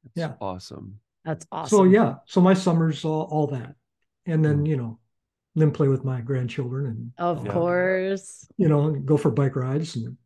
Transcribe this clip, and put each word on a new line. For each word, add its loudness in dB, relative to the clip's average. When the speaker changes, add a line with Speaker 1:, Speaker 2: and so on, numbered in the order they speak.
Speaker 1:
That's -20
Speaker 2:
Yeah. -6
Speaker 1:
awesome. -12
Speaker 3:
That's -8
Speaker 2:
So, -10
Speaker 3:
awesome. 6
Speaker 2:
yeah. 4
So 0
my 6
summer's 0
all, -2
all -2
that. -8
And 2
then, 2
Speaker 1:
Mm. 0
Speaker 2:
you 0
know, -8
then 4
play 2
with 0
my -4
grandchildren -6
and, -8
Speaker 3:
Of -4
Speaker 1:
Yeah. -6
Speaker 3:
course. -2
Speaker 2:
you 2
know, 2
go 0
for 2
bike 0
rides -4
and -8